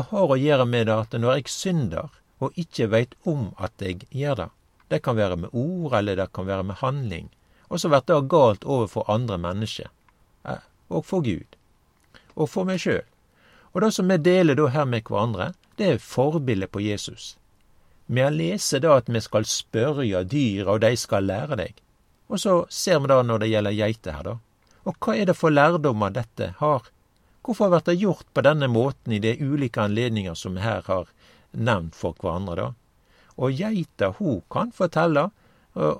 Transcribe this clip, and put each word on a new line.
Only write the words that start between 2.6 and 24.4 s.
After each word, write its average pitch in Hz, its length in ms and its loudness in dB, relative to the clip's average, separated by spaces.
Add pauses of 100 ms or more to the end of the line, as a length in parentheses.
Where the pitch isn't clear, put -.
vet 113 240 2 (140)
om 139 220 -2 (100)
at 92 140 -6 (100)
jeg 92 260 -8
gjør 139 260 -4
det, - 140 -6 (400)
det 156 140 0
kan 127 120 -2
være 98 280 2
med - 100 -10
ord, 151 400 -2
eller 101 220 0
det 92 180 -2
kan 95 140 -6
være 95 160 -2
med 95 180 -8
handling, 131 480 -4 (400)
og 175 100 -4
så 170 120 -2
blir 139 160 6
det 143 240 2
galt 127 340 4
overfor 120 460 -2
andre 110 260 0
mennesker, 95 540 -6 (540)
eh, - 180 -8 (260)
og 165 160 -4
for 185 160 -2
Gud, 98 380 -4 (760)
og 156 140 -2
for 185 160 -4
meg 185 140 -2
selv. - 260 -2 (680)
Og 185 80 -2
det 214 120 4
som 185 160 0
vi 190 80 6
deler 170 400 4
da 151 160 4
her 147 160 0
med 117 160 -2
hverandre, 107 480 -2 (240)
det 196 160 2
er 104 80 -2
forbildet 127 680 0
på 98 100 -4
Jesus. - 540 -6 (720)
Vi 123 140 0
har 143 120 2
lest 165 480 -2
da 151 160 6
at 120 120 -2
vi 113 120 0
skal 110 240 -2
spørre 117 800 -2
dyr, 104 420 0
og 101 160 2
de 117 160 4
skal 98 320 -2
lære 139 300 -4
deg. - 160 -8 (540)
Og 208 120 -4
så 180 280 2
ser 175 340 2
vi 135 80 2
da 131 100 6
når 113 220 0
det 110 80 2
gjelder 104 260 0
geiter 104 400 -2
her 71 60 -10
da. 113 160 -8 (500)